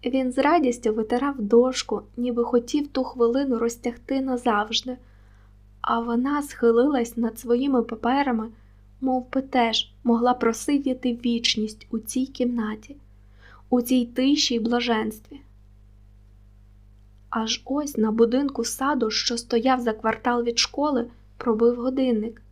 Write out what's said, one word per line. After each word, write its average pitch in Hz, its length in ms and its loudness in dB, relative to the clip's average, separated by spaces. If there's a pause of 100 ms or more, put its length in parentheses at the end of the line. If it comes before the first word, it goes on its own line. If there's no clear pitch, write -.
Він 254 260 -2
з 247 60 -4
радістю 269 560 2
витирав 247 480 -2
дошку, 233 600 2 (160)
ніби 240 260 -2
хотів 247 440 0
ту 262 160 -2
хвилину 247 560 0
розтягти 240 640 -4
назавжди, 240 760 -2 (840)
а - 180 0
вона 247 420 0
схилилась 240 760 2
над 220 220 -2
своїми 247 440 2
паперами, 233 680 -2 (520)
мов 254 300 -2
би 262 100 0
теж 240 520 0 (100)
могла 240 300 4
просидіти 247 920 0
вічність 226 680 -2
у 226 80 -4
цій 254 260 -4
кімнаті, 240 680 -4 (760)
у 247 120 2
цій 247 240 2
тиші 262 500 0
й 226 40 0
блаженстві. 233 800 -2 (1900)
Аж 220 360 -4
ось 294 320 -4
на 220 140 2
будинку 233 520 2
саду, 254 480 -2
що 233 260 -4
стояв 247 440 2
за 233 120 0
квартал 240 500 -2
від 233 160 -2
школи, 277 460 0 (320)
пробив 233 380 2
годинник. 240 680 -2 (100)